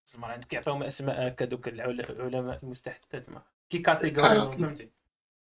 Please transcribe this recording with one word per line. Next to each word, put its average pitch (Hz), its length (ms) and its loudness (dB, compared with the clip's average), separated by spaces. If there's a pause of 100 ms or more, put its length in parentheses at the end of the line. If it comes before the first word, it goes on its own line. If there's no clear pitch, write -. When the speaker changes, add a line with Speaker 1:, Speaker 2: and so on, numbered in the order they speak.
Speaker 1:
زعما 117 200 -12
عندك 120 200 -10
كيعطيهم 139 360 -2
أسماء 135 460 -2
هكا 127 160 -2
دوك 127 240 -4
العل-، 123 420 -4
العلماء 127 520 -4
المستحدثات 131 680 -12
ما. - 120 -16 (280)
كي 175 80 -2
كاتيجوري، 156 500 6
Speaker 2:
آه. 214 280 6
Speaker 1:
فهمتي؟ 156 320 -4 (640)